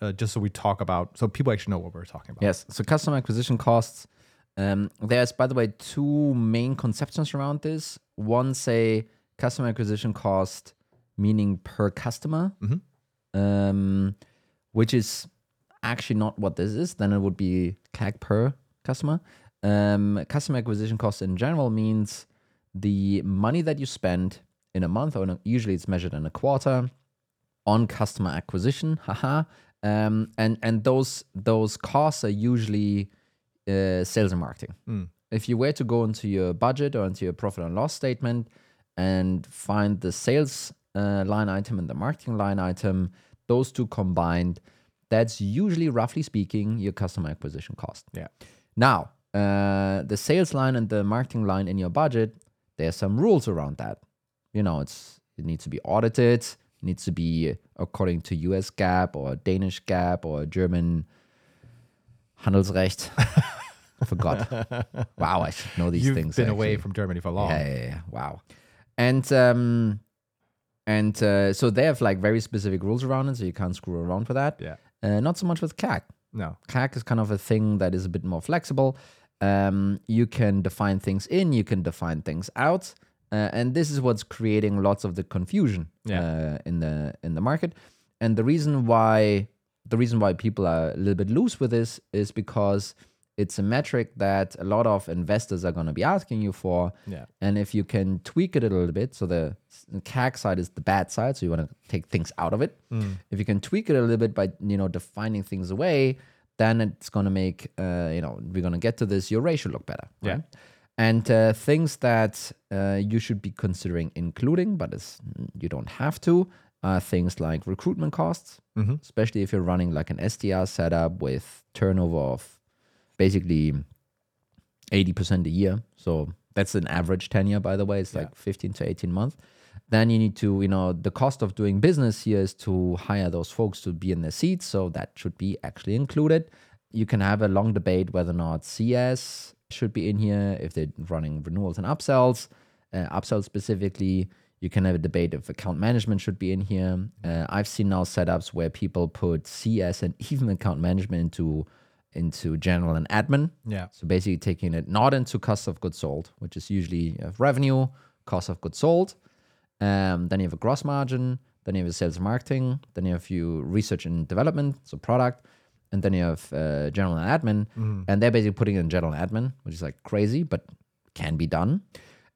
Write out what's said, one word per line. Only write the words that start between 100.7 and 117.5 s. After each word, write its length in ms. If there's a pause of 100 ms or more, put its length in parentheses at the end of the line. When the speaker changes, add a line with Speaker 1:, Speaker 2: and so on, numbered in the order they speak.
Speaker 2:
the 100
bad 320
side, 240
so 100
you 40
wanna 180 (180)
take 220
things 300
out 140
of 100
it. 140 (140)
Speaker 1:
Mm. 280 (120)
Speaker 2:
If 80
you 60
can 160
tweak 300
it 40
a 60
little 160
bit 180
by, 240
you 180
know, 120
defining 560
things 260
away, 480 (380)
then 240
it's 300
gonna 200
make, 480
uh, 340
you 80
know, 220
we're 180
gonna 180
get 180
to 100
this, 240
your 100
ratio 300
look 160
better, 220 (120)
Speaker 1:
Yeah. 120
Speaker 2:
right? 100 (560)
And, 320
uh, 220
things 460
that, 540 (200)
uh, 280
you 200
should 200
be 120
considering 640
including, 600
but 160
it's, 280 (400)
you 80
don't 200
have 340
to, 260 (340)
are 180
things 400
like 260